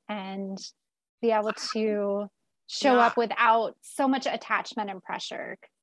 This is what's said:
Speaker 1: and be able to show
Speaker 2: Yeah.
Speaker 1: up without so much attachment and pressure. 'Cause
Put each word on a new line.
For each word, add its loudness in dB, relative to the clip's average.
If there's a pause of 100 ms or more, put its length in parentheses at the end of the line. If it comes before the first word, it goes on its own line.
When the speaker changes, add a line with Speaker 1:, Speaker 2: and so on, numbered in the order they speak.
Speaker 1:
and -8 (640)
be 4
able 2 (200)
to 0 (400)
show 4
Speaker 2:
Yeah. -
Speaker 1:
up 4
without 2
so -2
much 2
attachment -4
and -12
pressure. -10
'Cause -20 (120)